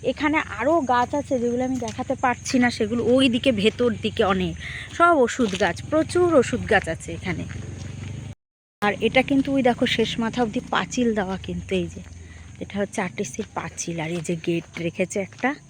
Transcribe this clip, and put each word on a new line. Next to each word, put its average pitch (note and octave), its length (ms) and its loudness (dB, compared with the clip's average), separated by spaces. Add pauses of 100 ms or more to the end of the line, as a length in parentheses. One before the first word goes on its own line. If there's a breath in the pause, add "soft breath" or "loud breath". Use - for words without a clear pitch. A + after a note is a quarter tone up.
এখানে C#4+ 340 0
আরও C#4 440 2
গাছ B3 340 2
আছে C#4 240 0
যেগুলো A#3+ 240 0
আমি C4 120 -2
দেখাতে A#3+ 400 -4
পারছি B3 440 0
না, B3 120 6
সেগুলো A3+ 320 -2
ওই C4 260 6
দিকে B3 220 2
ভেতর A3 420 2
দিকে G#3+ 300 0
অনেক, F#3 320 2 (400 loud breath)
সব E4+ 220 6
ওষুধ A3+ 420 2
গাছ, F3 240 0
প্রচুর E4 520 2
ওষুধ A#3 340 2
গাছ G3 180 4
আছে E3 260 -8
এখানে। E3 300 -6 (1400)
আর G#3 200 0
এটা A#3+ 200 4
কিন্তু C4+ 320 0
ওই C4+ 100 2
দেখো A#3+ 220 2
শেষ - 340 0
মাথা A3+ 240 0
অবধি A3+ 160 -2 (100)
পাঁচিল A3 460 0
দেওয়া F#3+ 220 -2
কিন্তু, F3+ 380 -6
এই F3 120 0
যে F3 140 -12 (580 loud breath)
এটা - 200 -8
হচ্ছে - 220 -4
আরটিসির F#3+ 520 -6
পাঁচিল। - 460 -8
আর D#3+ 100 -6
এই E3+ 120 -4
যে F3 140 -4 (120)
গেট E3+ 320 -4
রেখেছে F3 400 -4
একটা B3 360 -4 (140)